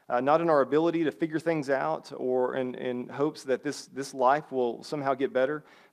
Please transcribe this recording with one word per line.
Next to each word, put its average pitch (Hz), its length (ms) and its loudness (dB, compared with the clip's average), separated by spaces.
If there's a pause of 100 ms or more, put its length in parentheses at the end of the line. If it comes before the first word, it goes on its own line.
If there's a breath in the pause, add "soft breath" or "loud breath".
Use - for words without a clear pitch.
uh, 123 120 0
not 147 200 4
in 170 80 0
our 151 120 6
ability 160 420 2
to 143 80 0
figure 160 300 -4
things 156 280 -2
out 147 480 -2
or 127 380 0
in, 127 220 -4
in 123 320 -6
hopes 143 340 -4
that 131 220 -2
this, 143 220 -8
this 135 280 -10
life 135 380 2
will 120 320 -2
somehow 139 300 -2
get 127 180 -2
better, 131 320 0 (280 loud breath)